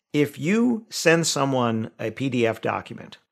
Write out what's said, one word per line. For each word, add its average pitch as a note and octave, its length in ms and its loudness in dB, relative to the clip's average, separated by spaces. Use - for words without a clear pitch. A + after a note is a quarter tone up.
if D3 240 0
you A3 540 0
send E3 380 4
someone B2 720 0
a A2+ 100 -4
P C3 180 -4
D A#2+ 160 2
F A2+ 160 0
document - 580 -8